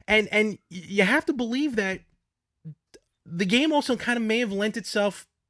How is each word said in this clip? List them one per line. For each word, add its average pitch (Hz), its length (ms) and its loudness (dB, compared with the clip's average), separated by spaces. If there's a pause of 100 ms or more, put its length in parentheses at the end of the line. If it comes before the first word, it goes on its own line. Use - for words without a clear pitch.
and, 214 240 2
and 214 260 2 (120)
y-, 175 140 -14
you 196 200 2
have 262 220 4
to 320 60 2
believe 254 440 -2
that 190 240 -2 (1200)
the 170 200 -4
game 254 280 2
also 277 240 0
kind 240 200 -2
of 233 60 -2
may 220 180 0
have 226 120 -2
lent 208 240 -2
itself 202 500 -2 (240)